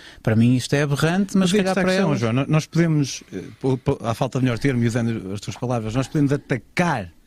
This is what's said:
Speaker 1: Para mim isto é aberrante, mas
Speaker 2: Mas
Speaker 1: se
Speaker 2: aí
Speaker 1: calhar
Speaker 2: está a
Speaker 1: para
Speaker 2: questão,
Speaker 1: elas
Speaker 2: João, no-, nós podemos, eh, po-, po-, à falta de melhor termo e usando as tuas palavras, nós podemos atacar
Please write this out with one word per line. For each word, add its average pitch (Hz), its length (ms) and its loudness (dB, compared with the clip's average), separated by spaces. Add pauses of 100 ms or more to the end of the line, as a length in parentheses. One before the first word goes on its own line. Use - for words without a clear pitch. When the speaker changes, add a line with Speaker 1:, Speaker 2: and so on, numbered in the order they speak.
(220)
Speaker 1:
Para 113 120 2
mim 117 220 6
isto - 180 -2
é 139 80 2
aberrante, 160 540 0
mas 190 60 4
Speaker 2:
Mas 175 80 2
Speaker 1:
se 196 60 2
Speaker 2:
aí 196 60 4
Speaker 1:
calhar 185 100 0
Speaker 2:
está 190 100 0
a - 20 2
Speaker 1:
para 185 80 2
Speaker 2:
questão, 190 160 2
Speaker 1:
elas 139 120 0
Speaker 2:
João, 113 120 0
no-, 135 140 0
nós 151 180 2
podemos, 156 580 0 (120)
eh, 95 80 -8 (180)
po-, 131 160 0
po-, 139 260 -2
à 113 120 -2
falta 131 240 -2
de 127 80 2
melhor 120 120 0
termo 123 240 0
e 120 40 2
usando 113 480 -2
as 107 80 -8
tuas - 160 -12
palavras, 117 360 -4
nós 131 140 -2
podemos 143 240 2
atacar 139 800 -2 (140)